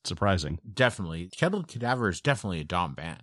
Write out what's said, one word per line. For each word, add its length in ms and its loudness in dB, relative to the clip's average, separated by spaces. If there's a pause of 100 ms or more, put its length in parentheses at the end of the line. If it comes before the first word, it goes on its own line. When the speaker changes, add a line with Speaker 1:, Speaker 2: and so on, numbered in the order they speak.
Speaker 1:
surprising. 560 2 (140)
Speaker 2:
Definitely. 600 0
Kettle 280 0
Cadaver 460 0
is 120 -2
definitely 400 0
a 20 -4
Dom 320 -2
band. 280 -10